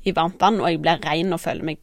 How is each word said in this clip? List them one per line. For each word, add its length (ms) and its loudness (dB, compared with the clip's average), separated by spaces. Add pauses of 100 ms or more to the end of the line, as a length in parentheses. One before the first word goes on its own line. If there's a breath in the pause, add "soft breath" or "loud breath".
i 80 0
varmt 240 -2
vann, 240 2
og 80 0
jeg 140 -2
blir 180 0
ren 320 2
og 80 -6
føler 300 -6
meg 100 -14